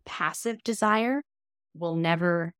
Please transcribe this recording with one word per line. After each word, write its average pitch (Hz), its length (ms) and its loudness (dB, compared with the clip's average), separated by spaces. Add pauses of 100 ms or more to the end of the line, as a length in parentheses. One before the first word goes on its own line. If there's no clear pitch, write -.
passive 220 580 -6
desire 226 600 0 (500)
will 165 220 -4
never 170 640 2